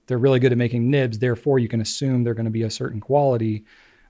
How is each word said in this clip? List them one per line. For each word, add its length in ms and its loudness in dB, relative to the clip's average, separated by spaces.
They're 180 -2
really 140 4
good 140 4
at 40 2
making 320 0
nibs. 300 0
Therefore, 400 0
you 80 0
can 140 -2
assume 420 -2
they're 180 -2
gonna 80 -2
be 20 0
a 60 -2
certain 200 -8
quality." 640 0